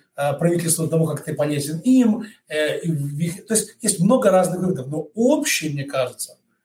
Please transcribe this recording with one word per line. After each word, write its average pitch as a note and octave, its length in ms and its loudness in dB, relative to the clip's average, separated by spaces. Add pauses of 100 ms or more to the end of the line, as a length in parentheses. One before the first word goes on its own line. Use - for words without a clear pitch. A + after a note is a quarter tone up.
(160)
э, C#3+ 180 -2
правительству E3 520 0
до - 60 -4
того, E3 160 2
как - 180 -6
ты D#3 80 -6
полезен D3+ 460 -4
им, B3 460 4 (220)
э, D3+ 320 -2
и E3+ 120 -2
в C#3+ 280 -4
их, E3+ 280 -4
то A3 80 0
есть - 260 -4
есть G3+ 180 0
много G#3+ 300 4
разных F3+ 300 2
выводов, D3+ 280 -2
но D#3 280 -8
общий, B3 540 0
мне C#3+ 160 -6
кажется, - 520 -6 (280)